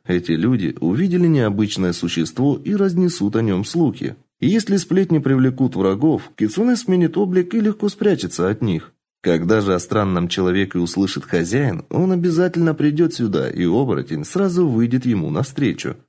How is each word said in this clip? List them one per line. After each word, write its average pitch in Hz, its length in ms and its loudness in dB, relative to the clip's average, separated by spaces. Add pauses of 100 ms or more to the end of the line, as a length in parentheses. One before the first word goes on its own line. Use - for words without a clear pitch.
Эти 87 260 -2
люди 92 480 0
увидели 175 460 2
необычное 104 680 0
существо 85 640 -2
и - 180 -4
разнесут 180 600 0
о 113 60 2
нём 104 220 0
слухи. - 520 -2 (280)
И 131 40 2
если 208 280 2
сплетни 175 440 0
привлекут 131 560 2
врагов, 101 600 0
Кицуне 214 400 0
сменит 180 400 0
облик 185 380 0
и 226 60 0
легко 208 280 0
спрячется 98 640 0
от 107 100 -2
них. 92 320 -2 (300)
Когда 90 400 2
же 98 120 0
о 87 40 2
странном 90 500 0
человеке 92 500 0
услышит 87 460 -2
хозяин, 92 640 -2
он 185 240 0
обязательно 170 600 2
придёт 151 400 2
сюда, 92 340 -2
и 85 160 -2
оборотень 82 600 0
сразу 180 440 0
выйдет 120 380 0
ему 90 240 0
навстречу. 110 680 -4 (120)